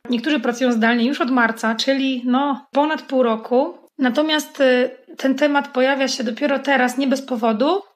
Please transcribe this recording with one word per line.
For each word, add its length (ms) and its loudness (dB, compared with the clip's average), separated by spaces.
niektórzy 300 0
pracują 320 0
zdalnie 320 2
już 160 0
od 100 -2
marca, 440 0
czyli, 500 -2
no, 480 0
ponad 300 0
pół 200 0
roku. 520 0
Natomiast, 640 0
y, 300 2
ten 180 0
temat 340 0
pojawia 400 0
się 160 -6
dopiero 340 -2
teraz, 400 0
nie 80 0
bez 160 0
powodu, 600 0